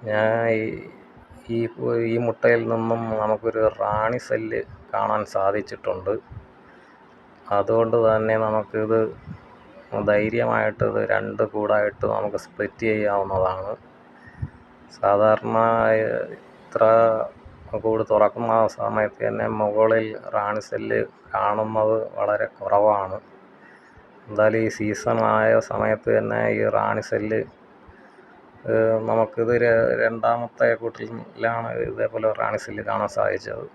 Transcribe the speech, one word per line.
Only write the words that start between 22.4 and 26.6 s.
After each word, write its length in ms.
കുറവാണ്. 640
എന്തായാലും 360
ഈ 100
സീസൺ 580
ആയ 340
സമയത്ത് 500
തന്നെ 300
ഈ 60